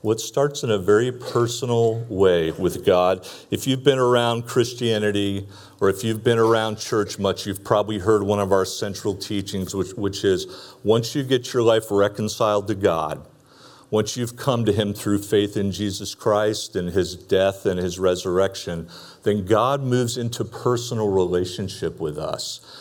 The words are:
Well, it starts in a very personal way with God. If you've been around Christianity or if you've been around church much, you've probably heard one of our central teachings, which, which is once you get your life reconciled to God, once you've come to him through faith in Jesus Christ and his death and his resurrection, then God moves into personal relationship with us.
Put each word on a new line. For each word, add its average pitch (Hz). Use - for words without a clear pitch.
Well, 107
it 113
starts 143
in 120
a 104
very 104
personal 120
way 90
with 87
God. 92
If -
you've 131
been 135
around 120
Christianity 104
or 98
if 92
you've 110
been 117
around 110
church 104
much, 98
you've 98
probably 104
heard 104
one 101
of 98
our 95
central 98
teachings, 98
which, 95
which 101
is 92
once 117
you 143
get 127
your 123
life 113
reconciled 104
to 107
God, 80
once 107
you've 120
come 117
to 104
him 104
through 104
faith 101
in 98
Jesus 98
Christ 107
and 87
his 90
death 95
and 90
his 90
resurrection, 90
then 104
God 120
moves 123
into 117
personal 120
relationship 90
with 76
us. -